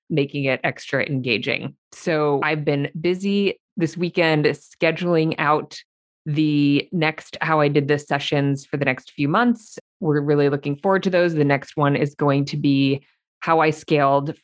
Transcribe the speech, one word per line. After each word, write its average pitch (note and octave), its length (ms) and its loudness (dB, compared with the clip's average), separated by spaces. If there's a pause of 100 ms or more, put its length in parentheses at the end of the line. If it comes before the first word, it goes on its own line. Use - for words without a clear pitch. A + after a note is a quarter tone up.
(100)
making C#3+ 340 -2
it C3 180 -2
extra C#3 440 -4
engaging. B2+ 680 -4 (200)
So D3+ 480 0
I've D3+ 240 -2
been C#3+ 240 -2 (100)
busy F#3+ 580 -2 (200)
this D#3+ 180 -4
weekend E3 480 0
scheduling D#3+ 960 0
out D3 400 -2 (480)
the D3 680 2
next D#3 480 -4
How D#3+ 200 0
I D3 80 4
Did D3 200 0
This D3 180 0
sessions C#3 600 -2
for D3 100 -6
the C#3+ 80 -2
next C3 280 -4
few C#3+ 140 -2
months. A#3 520 0 (220)
We're D3+ 200 0
really C#3+ 300 2
looking C#3+ 260 -4
forward F#3+ 280 0
to F#3+ 60 0
those. F3 220 2
The D3+ 120 2
next C#3 340 -2
one C#3+ 180 2
is D3 180 -2
going C#3+ 320 0
to D3+ 120 -6
be C#3 480 0 (340)
how D#3+ 200 2
I D#3 100 4
scaled C#3+ 720 0